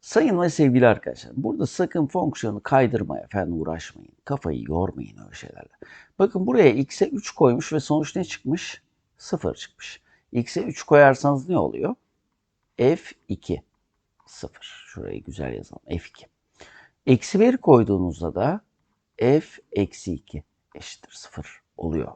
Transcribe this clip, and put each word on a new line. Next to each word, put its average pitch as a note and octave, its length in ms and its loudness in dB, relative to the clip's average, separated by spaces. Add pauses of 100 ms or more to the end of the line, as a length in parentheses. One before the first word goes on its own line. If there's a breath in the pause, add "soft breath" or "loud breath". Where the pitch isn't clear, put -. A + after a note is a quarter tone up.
Sayın G#3+ 400 2
ve F3 80 2
sevgili B2+ 380 4
arkadaşlar, B1 480 -2
burada A#2 300 -4
sakın E3 420 -4
fonksiyonu B2 560 -6
kaydırmaya A2+ 680 0
falan F2 200 -4
uğraşmayın. D#2+ 600 -8 (140)
Kafayı D#2 380 -6
yormayın B1+ 640 -6
öyle G1+ 100 -20
şeylerle. G1+ 360 -20 (480 loud breath)
Bakın F#3+ 280 0
buraya F#3+ 220 6
x'e C#3 400 0
üç A#3 220 -8
koymuş B2+ 420 2
ve D#3 60 0
sonuç D3+ 360 -2
ne F#3 80 -2
çıkmış? - 600 -8 (340)
Sıfır - 380 -6
çıkmış. - 460 -20 (300)
X'e A#2+ 300 -4
üç A3+ 220 -8
koyarsanız C#3+ 640 6
ne F3 80 0
oluyor? E2+ 380 -2 (840)
F C#3 240 2 (260)
iki. F2 360 -6 (640)
Sıfır. - 600 -20
Şurayı - 360 -14
güzel B1 300 -10
yazalım. - 340 -14
F - 80 -8
iki. - 300 -14 (800 loud breath)
Eksi C3+ 340 2
bir B3+ 180 6
koyduğunuzda F#2 800 2
da D3 260 -2 (560)
f C#3 280 2 (260)
eksi F#2+ 420 -4
iki D#2 300 -12 (320)
eşittir - 360 -20
sıfır - 500 -18 (160)
oluyor. D#2+ 380 -6